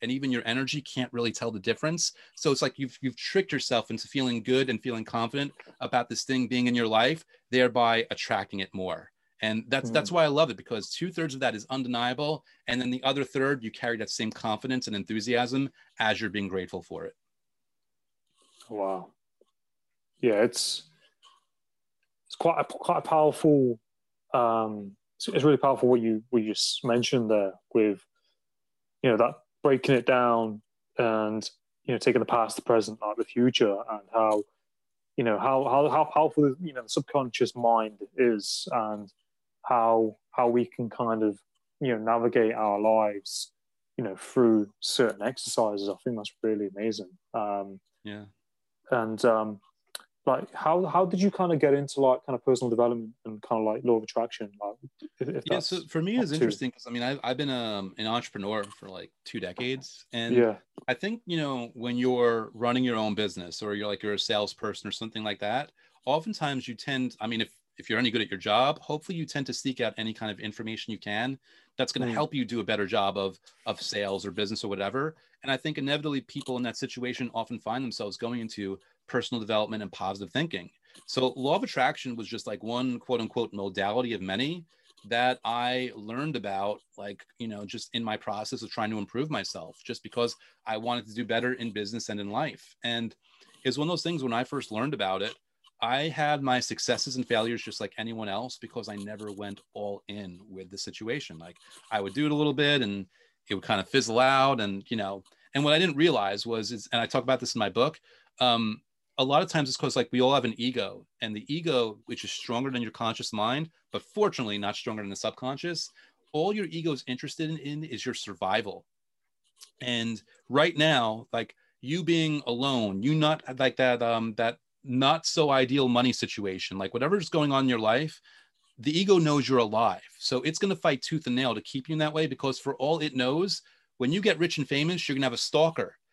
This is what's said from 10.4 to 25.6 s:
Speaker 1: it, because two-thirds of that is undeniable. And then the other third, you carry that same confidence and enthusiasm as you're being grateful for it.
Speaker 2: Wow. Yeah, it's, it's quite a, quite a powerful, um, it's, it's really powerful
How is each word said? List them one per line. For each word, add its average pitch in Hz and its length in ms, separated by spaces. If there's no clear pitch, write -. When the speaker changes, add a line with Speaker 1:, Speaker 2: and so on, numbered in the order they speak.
Speaker 1:
it, 107 80
because 107 320
two-thirds 165 440
of 131 60
that 123 140
is 107 160
undeniable. 127 760
And 127 120
then 123 100
the 127 120
other 135 220
third, 135 400
you 110 60
carry 117 260
that 107 140
same 110 200
confidence 123 580
and 117 60
enthusiasm 120 760
as 107 220
you're 107 100
being 101 180
grateful 90 340
for 82 240
it. 80 80
Speaker 2:
Wow. 95 440
Yeah, 110 220
it's, - 420
it's - 100
quite 165 240
a, 147 40
quite - 340
a 160 40
powerful, 147 760
um, 110 640
it's, - 120
it's 135 160
really 147 120
powerful 131 320